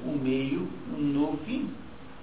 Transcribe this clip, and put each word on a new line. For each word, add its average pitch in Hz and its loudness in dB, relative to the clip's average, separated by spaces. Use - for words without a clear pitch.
o 147 0
meio, 135 2
no 147 4
fim, 208 0